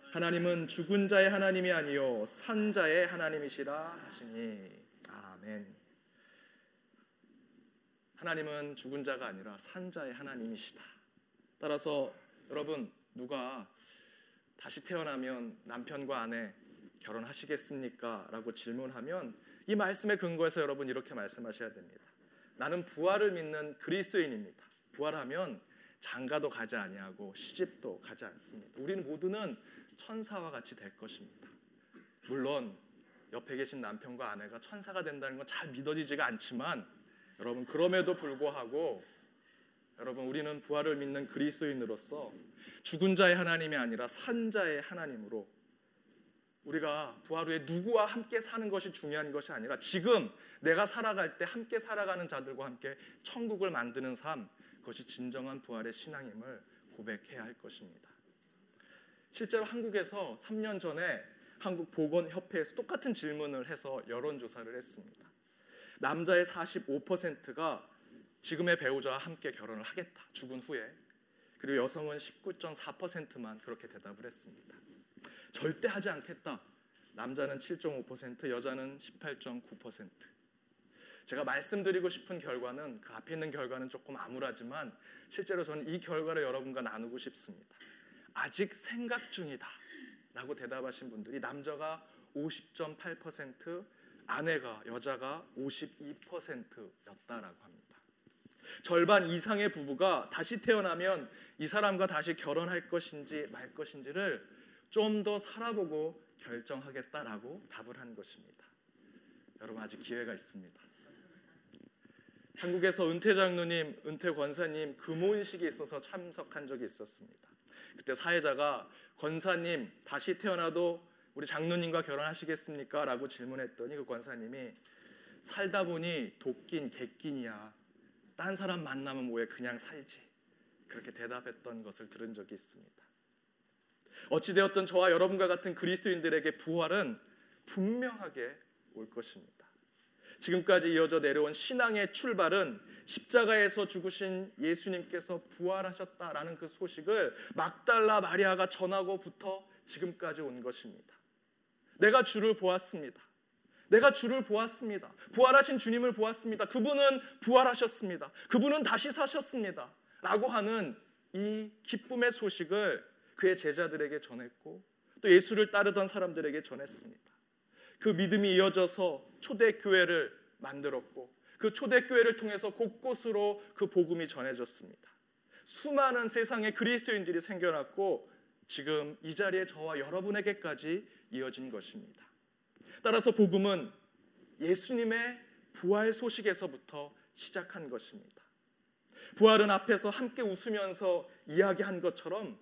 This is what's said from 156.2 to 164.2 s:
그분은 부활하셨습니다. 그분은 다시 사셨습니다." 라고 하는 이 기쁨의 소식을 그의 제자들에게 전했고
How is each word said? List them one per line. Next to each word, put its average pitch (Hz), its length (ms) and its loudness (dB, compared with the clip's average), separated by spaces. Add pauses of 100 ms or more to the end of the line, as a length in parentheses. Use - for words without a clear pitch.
그분은 269 560 6 (200)
부활하셨습니다. 226 920 6 (180)
그분은 285 340 6
다시 226 280 2
사셨습니다." 254 840 -2 (280)
라고 214 260 4
하는 214 520 0 (340)
이 214 380 -2 (120)
기쁨의 240 480 2
소식을 190 720 0 (300)
그의 185 200 6
제자들에게 151 640 -2
전했고 123 640 -14 (380)